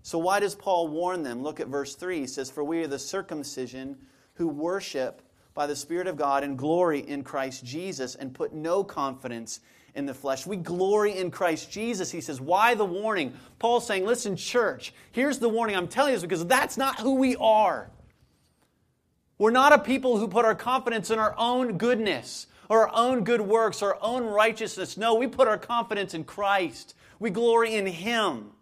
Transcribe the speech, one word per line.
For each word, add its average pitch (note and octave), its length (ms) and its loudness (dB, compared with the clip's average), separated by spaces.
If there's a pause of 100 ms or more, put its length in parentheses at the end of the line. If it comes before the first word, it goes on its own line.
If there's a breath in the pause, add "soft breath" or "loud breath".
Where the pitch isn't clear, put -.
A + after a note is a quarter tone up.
So - 160 -6
why F#3 220 2
does G3+ 140 0
Paul F3 340 0
warn F3 340 -2
them? B2 200 -6
Look D3+ 160 -6
at B2 100 -8
verse C#3 260 -6
three. F3+ 260 -6
He C3+ 60 -6
says, C3 240 -8
"For D3 120 -8
we E3 200 -2
are D#3+ 40 -4
the C#3 120 -6
circumcision C3+ 960 -10 (380 soft breath)
who E3+ 120 -2
worship D#3 760 -4 (320 soft breath)
by D3 120 -2
the D3 80 -4
Spirit E3+ 320 -4
of F3+ 100 -4
God C#3 280 0
and C#3 120 -4
glory D#3 440 2
in C#3 240 -8
Christ C3+ 400 -6
Jesus C3+ 500 -8
and C3+ 180 -12
put D3+ 200 -6
no E3 320 0
confidence C3 760 -8 (380 soft breath)
in C#3 100 -4
the C3+ 80 -8
flesh." C3+ 320 -4
We G3 80 -6
glory F#3+ 640 0
in F3+ 140 -4
Christ E3 360 -2
Jesus. G#3 440 -6
He E3 80 -8
says, C3+ 200 -10
"Why G3 360 4
the G#3 80 0
warning?" F#3 500 -2 (240 loud breath)
Paul's A#3 260 2
saying, F#3+ 220 0
"Listen, A3 300 0
church, - 580 -2 (160 loud breath)
here's B3+ 300 0
the A#3 80 2
warning A3+ 260 0
I'm F3 140 0
telling C#4 240 2
you A#3+ 40 2
is F3 60 -4
because E3+ 240 -2
that's C4+ 300 4
not C4+ 240 0
who C4+ 160 2
we C4 180 4
are." G#3 560 2 (1500)
We're G#3+ 140 6
not C4 220 8
a D4 80 10
people B3+ 380 2
who G#3+ 100 0
put G#3+ 160 4
our A3 100 6
confidence A#3+ 560 -2
in A3 80 2
our G#3+ 180 2
own A#3+ 400 0
goodness, G#3+ 680 -2 (220 loud breath)
or A3 180 6
our G#3+ 80 -6
own A#3+ 300 4
good A3+ 160 2
works, G#3+ 420 2
our G3 180 0
own A#3+ 260 -2
righteousness. G#3+ 680 0
No, A3 200 2
we B3 100 2
put B3+ 220 4
our G#3+ 100 0
confidence G#3+ 560 -4
in D#3+ 80 -6
Christ. G3 720 -2 (240 soft breath)
We A3 120 -2
glory A3+ 440 4
in G3+ 120 0
Him. F3 760 -2